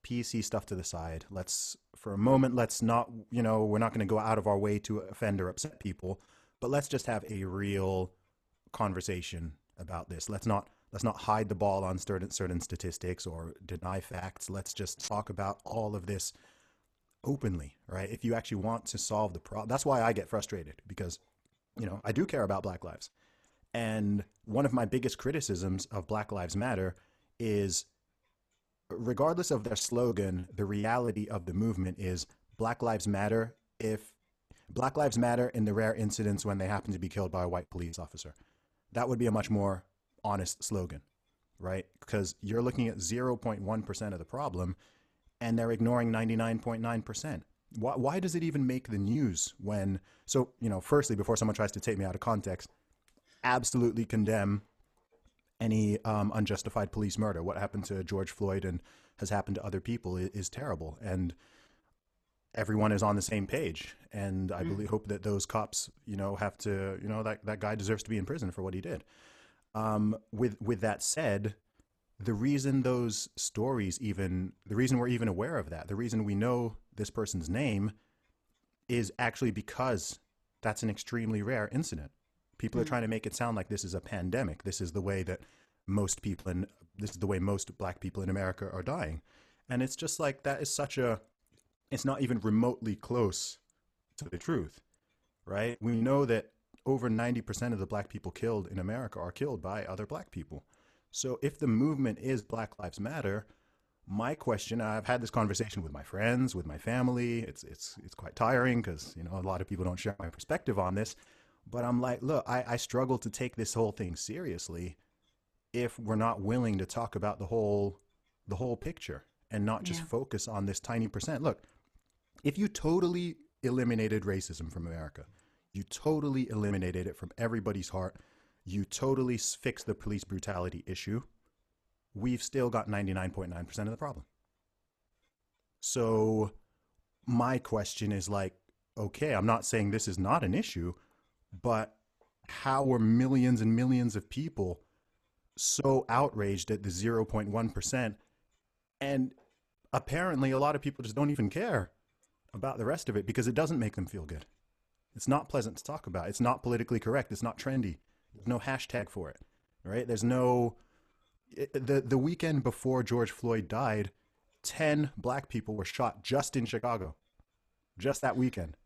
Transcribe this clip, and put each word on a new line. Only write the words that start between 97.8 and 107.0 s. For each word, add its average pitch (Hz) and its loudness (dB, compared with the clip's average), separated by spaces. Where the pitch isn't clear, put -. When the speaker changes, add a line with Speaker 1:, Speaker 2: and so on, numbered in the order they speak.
Speaker 1:
the 95 -2
Black 101 -4
people - -8
killed 110 -2
in 98 -6
America 107 -4
are 87 -6
killed 131 -4
by 107 -6
other 95 -6
Black 165 -10
people. - -10
So - -4
if 139 -2
the 147 0
movement 127 4
is 127 0
Black 113 -6
Lives - -8
Matter, 107 -2
my 113 0
question, 117 -2
I've 110 -2
had 123 2
this 113 -4
conversation 104 0
with 78 -8
my 71 -10
friends, 120 2
with 87 -4
my 78 -8
family. 120 0